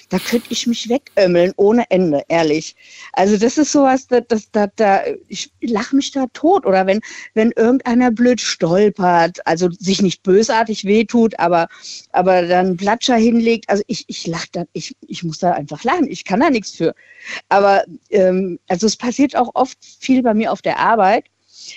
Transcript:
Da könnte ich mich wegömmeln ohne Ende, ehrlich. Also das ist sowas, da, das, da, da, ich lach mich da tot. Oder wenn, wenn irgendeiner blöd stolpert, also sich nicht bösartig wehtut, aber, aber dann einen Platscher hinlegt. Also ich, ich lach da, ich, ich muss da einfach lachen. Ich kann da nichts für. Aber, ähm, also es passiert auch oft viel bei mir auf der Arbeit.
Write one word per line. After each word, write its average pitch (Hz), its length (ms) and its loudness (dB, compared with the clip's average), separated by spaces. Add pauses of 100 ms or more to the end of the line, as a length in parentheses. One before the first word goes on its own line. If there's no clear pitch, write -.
(100)
Da 185 100 -2
könnte - 300 -4
ich - 180 -6
mich 226 200 -6
wegömmeln 190 680 2
ohne 214 340 2
Ende, 165 380 2
ehrlich. 160 480 -2 (380)
Also 202 220 2
das 233 220 0
ist 294 140 0
sowas, 262 340 2
da, 240 140 0
das, 226 320 -4
da, 208 240 0
da, 196 240 2 (260)
ich - 240 -14 (100)
lach 233 320 -4
mich 277 200 0
da 269 220 -4
tot. 349 320 0
Oder 190 200 2
wenn, 202 140 2 (340)
wenn 220 220 2
irgendeiner 247 560 2
blöd 240 280 2
stolpert, 180 1040 0
also 170 280 0
sich 185 280 -4
nicht 185 220 -2
bösartig 220 640 0
wehtut, 220 560 2
aber, 170 260 2 (460)
aber 180 300 2
dann 180 240 2
einen 180 100 -2
Platscher 220 400 -2
hinlegt. 226 520 2
Also 202 200 0
ich, - 180 -8
ich - 220 -14
lach 165 240 -8
da, 175 100 -6 (100)
ich, - 220 -12 (140)
ich 175 160 -12
muss 156 140 -8
da 175 140 0
einfach 147 300 -8
lachen. 302 260 0
Ich - 160 -12
kann 190 140 -2
da 320 120 2
nichts 226 260 -4
für. 160 180 -2 (540)
Aber, 196 340 4 (280)
ähm, 185 580 0
also 190 180 -2
es 208 100 0
passiert 254 380 -2
auch 240 200 0
oft - 280 -2
viel - 400 -2
bei 233 120 2
mir 208 180 0
auf 202 100 -8
der 160 160 -4
Arbeit. 208 460 2 (520)